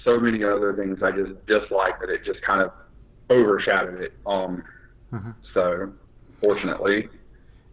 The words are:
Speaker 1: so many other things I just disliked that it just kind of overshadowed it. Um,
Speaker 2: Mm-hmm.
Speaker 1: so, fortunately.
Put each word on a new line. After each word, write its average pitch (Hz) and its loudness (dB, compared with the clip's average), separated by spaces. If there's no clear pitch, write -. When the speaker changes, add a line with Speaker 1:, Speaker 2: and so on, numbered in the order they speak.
Speaker 1:
so 120 4
many 113 2
other 101 0
things 98 -4
I 95 2
just 95 -6
disliked 98 0
that 92 -8
it - -4
just 101 -6
kind 98 2
of 92 0
overshadowed 95 2
it. - -10
Um, 92 -4
Speaker 2:
Mm-hmm. 113 -10
Speaker 1:
so, 92 0
fortunately. 101 0